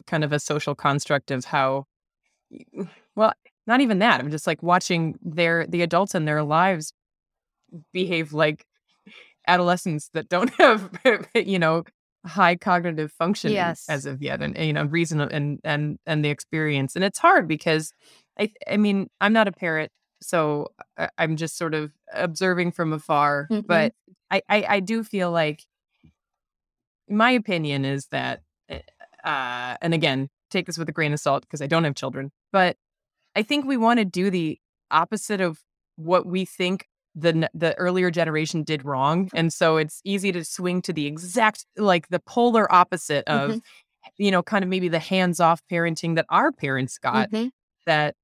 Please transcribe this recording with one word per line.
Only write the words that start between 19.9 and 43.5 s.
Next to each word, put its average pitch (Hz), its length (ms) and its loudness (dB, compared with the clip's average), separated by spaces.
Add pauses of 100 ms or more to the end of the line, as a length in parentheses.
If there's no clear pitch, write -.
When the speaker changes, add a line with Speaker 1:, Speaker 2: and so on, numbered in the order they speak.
Speaker 1:
so 151 460 0 (280)
I, 165 120 -4 (100)
I'm 160 180 0
just 160 220 -6
sort 160 160 -4
of 151 180 -6 (200)
observing 175 600 -2
from 160 200 -2
afar. 147 580 0
Speaker 2:
Mm-hmm. 214 160 -4
Speaker 1:
But 165 260 2 (380)
I, 196 180 0
I, 208 200 2
I 202 120 2
do 220 240 -4
feel 185 260 -2
like 156 340 -2 (1400)
my 220 220 4
opinion 165 540 0
is 139 220 -2
that, 127 340 -6 (280)
eh, - 120 -10 (420)
uh, 123 600 -6
and 165 100 0
again, 139 360 0 (220)
take 180 160 -4
this 160 120 -10
with 160 100 -6
a 156 40 -6
grain 151 200 -2
of 151 80 -4
salt 139 280 -2
'cause 147 120 -10
I 139 60 -6
don't 165 180 2
have 143 100 0
children, 135 360 -8 (220)
but 185 240 2 (600)
I 214 60 0
think 285 240 -2
we 269 100 0
wanna 226 280 4
do 185 260 0
the 170 280 -2 (320)
opposite 190 500 0
of 170 200 -2 (360)
what 170 280 2
we 185 200 -2
think 180 420 -4 (300)
the 165 120 2
n-, 165 260 2
the 165 240 0
earlier 180 320 2
generation 160 540 -2
did 151 200 -4
wrong. 143 500 0
And 165 180 0
so 160 240 4
it's 156 280 -2
easy 196 280 -2
to 170 120 -4
swing 180 380 -4
to 185 100 -6
the 151 140 -2
exact, 180 580 -2 (120)
like, 190 320 2
the 175 120 -2
polar 233 520 2
opposite 175 560 2
of, 143 220 0